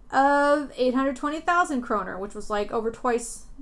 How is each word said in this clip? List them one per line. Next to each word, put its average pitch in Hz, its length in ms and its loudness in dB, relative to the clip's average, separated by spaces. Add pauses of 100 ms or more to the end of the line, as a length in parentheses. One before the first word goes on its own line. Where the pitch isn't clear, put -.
(100)
of 285 640 4
eight 254 180 2
hundred 269 220 0
twenty 294 240 -4
thousand 339 420 2
kroner, 185 360 -4
which 202 160 -10
was, 208 160 -10
like, 208 220 -2
over 226 180 -2
twice, 240 540 -4 (180)